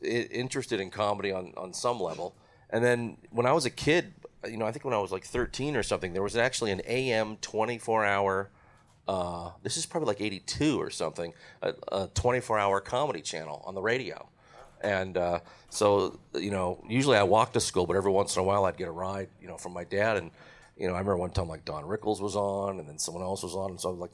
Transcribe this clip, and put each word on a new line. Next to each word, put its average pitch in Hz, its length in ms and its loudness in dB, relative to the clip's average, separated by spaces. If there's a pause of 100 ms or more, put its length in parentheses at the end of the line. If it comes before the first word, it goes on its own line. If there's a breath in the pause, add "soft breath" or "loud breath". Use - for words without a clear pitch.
i-, 73 40 -4
interested 120 720 -2
in 95 100 -4
comedy 101 420 0
on, 92 240 -6
on 90 180 -10
some 120 260 -2
level. 87 360 -4 (360 soft breath)
And 117 120 2
then 120 340 2 (120)
when 117 160 2
I 131 80 6
was 156 120 4
a 120 40 0
kid, 147 440 2 (320)
you 110 120 -8
know, 110 80 0
I 110 60 0
think 143 140 -10
when 127 80 0
I 110 40 2
was, 98 140 0
like, 95 120 -4
thirteen 127 520 -2
or 107 80 2
something, 92 300 -2
there 95 100 0
was 101 120 -2
actually 117 360 2
an 92 140 0
A 127 280 0
M 110 280 0
twenty-four 113 640 0
hour, 98 440 2 (580 soft breath)
uh, 87 440 -4 (120)
this - 140 -4
is 160 80 -4
probably, 156 220 -2
like, 104 140 0
eighty-two 107 600 0
or - 80 -4
something, 85 440 -4 (280 loud breath)
a, - 120 -2 (180)
a 95 220 -2
twenty-four 120 460 2
hour 98 220 4
comedy 123 400 -2
channel 78 440 -8
on 95 100 -10
the 95 60 -4
radio. 113 460 -2 (540 loud breath)
And, 95 360 0
uh, 87 220 2 (300 loud breath)
so, 101 500 4 (160)
you 92 160 -2
know, 92 360 -2
usually 127 300 6
I 101 60 8
walked 107 300 6
to 120 80 2
school, 90 240 2
but 85 100 0
every 98 160 4
once 95 240 2
in 90 60 2
a - 20 2
while 98 220 4
I'd 90 120 0
get 90 100 -6
a 85 40 -6
ride, 95 380 -6 (120)
you 95 60 -16
know, 82 100 -12
from 90 160 -12
my 87 120 -8
dad. 104 320 2
And, 85 140 -4 (460 loud breath)
you 90 100 -2
know, 90 60 0
I 90 60 -2
remember 98 180 2
one 90 140 -2
time, 90 160 0
like, 80 180 -10
Don 76 200 -6
Rickles 101 360 -2
was 101 140 -4
on, 98 440 0
and 76 80 -12
then 76 120 -12
someone 85 240 -6
else 95 180 -4
was 87 140 -6
on, 95 160 -4
and 87 100 -12
so 92 80 -2
I - 40 0
was, 87 60 -10
like, 87 140 -10